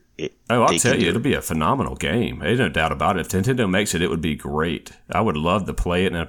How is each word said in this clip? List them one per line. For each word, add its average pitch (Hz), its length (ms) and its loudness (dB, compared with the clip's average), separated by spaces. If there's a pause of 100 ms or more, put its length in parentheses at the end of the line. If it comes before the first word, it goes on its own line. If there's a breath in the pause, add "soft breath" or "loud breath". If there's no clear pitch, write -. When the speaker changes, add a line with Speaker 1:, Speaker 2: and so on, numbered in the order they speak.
(180)
Speaker 1:
It, 80 160 -8 (160)
Speaker 2:
Oh, 117 140 4
I'll 139 60 6
Speaker 1:
they 170 100 2
Speaker 2:
tell 123 140 4
Speaker 1:
can - 80 2
Speaker 2:
you, - 40 4
Speaker 1:
do 85 60 2
Speaker 2:
it'll 117 100 0
be 123 140 2
a 65 80 -4
phenomenal 82 520 0
game. 78 480 -2
Ain't 98 140 2
no 117 120 0
doubt 78 220 0
about 78 260 0
it. 82 40 -2
If 76 80 -8
Nintendo 110 400 0
makes 101 240 0
it, 85 80 0
it 85 80 2
would 82 120 -2
be 78 140 -2
great. 73 560 -4 (200)
I - 100 2
would 101 160 0
love 87 300 0
to 73 80 -6
play 90 300 0
it, 92 80 0
and 87 40 -4 (120)